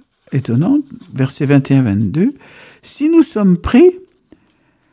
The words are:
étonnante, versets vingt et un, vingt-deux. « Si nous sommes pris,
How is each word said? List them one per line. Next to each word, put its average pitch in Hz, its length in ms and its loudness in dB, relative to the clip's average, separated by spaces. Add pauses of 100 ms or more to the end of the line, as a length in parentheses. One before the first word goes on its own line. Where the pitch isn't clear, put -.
(320)
étonnante, 165 520 -2 (300)
versets 135 340 -4
vingt 139 240 2
et 139 40 2
un, 135 60 2
vingt-deux. « 113 520 -2 (500)
Si - 260 -6
nous 330 140 4
sommes 190 340 0
pris, 320 340 4 (1000)